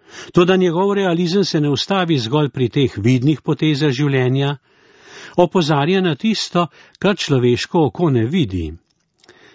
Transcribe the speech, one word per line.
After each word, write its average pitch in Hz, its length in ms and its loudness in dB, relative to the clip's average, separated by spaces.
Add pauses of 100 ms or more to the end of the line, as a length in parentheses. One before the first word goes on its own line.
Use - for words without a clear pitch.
(320)
Toda 180 240 4
njegov 185 400 0
realizem 180 480 0
se 160 160 -2
ne 147 80 0
ustavi 165 500 0
zgolj 135 300 0
pri 127 200 -2
teh 135 280 0
vidnih 127 480 2
potezah 151 480 0
življenja, 139 640 0 (800)
opozarja 170 640 2
na 175 160 0
tisto, 180 500 -2 (320)
kar 196 180 0
človeško 127 760 0
oko 175 200 -2
ne 117 140 0
vidi. 95 480 -4 (840)